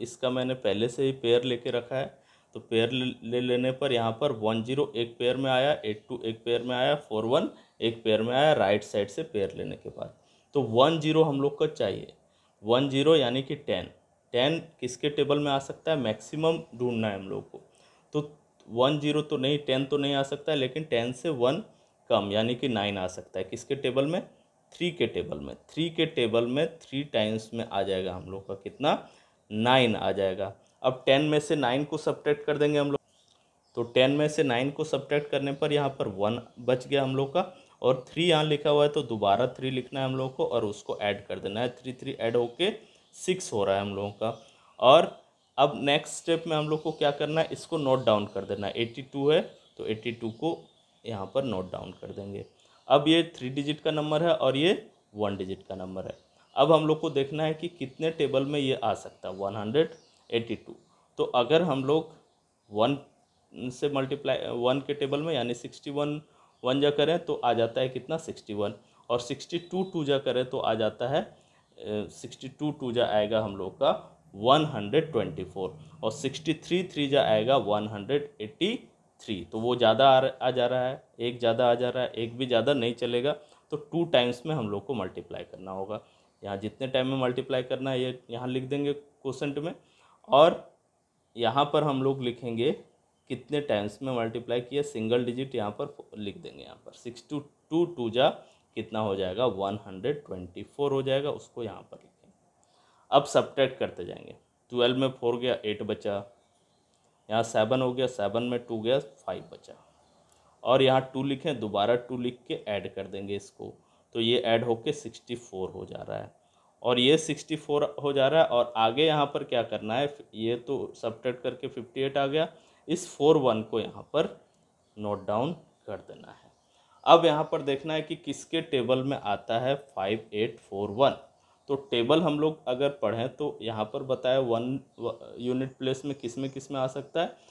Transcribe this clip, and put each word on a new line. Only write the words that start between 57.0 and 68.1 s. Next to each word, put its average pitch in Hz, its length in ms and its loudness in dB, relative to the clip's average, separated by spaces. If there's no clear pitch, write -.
को 165 100 -2
देखना 139 340 -2
है 156 100 0
कि 165 160 -6
कितने 156 420 -4
टेबल 139 320 0
में 147 160 -2
ये 131 140 0
आ 107 200 0
सकता - 340 -10
है, 92 60 -8
वन 98 220 -4
हंड्रेड 117 380 0
एटी 117 260 -2
टू। - 180 -16
तो 147 60 0
अगर 139 380 4
हम 135 220 0
लोग 147 280 0
वन 117 280 2
से 123 380 -6
मल्टीप्लाई, 135 480 -2
वन 120 320 2
के 143 140 -4
टेबल 143 280 -2
में 165 120 -4
यानी 120 220 -2
सिक्सटी - 360 -14
वन 147 280 -2
वन 131 180 0
जा 147 120 4
करें 151 280 2
तो 151 160 -4
आ 120 180 2
जाता 113 260 2
है 131 80 0
कितना, 127 300 -6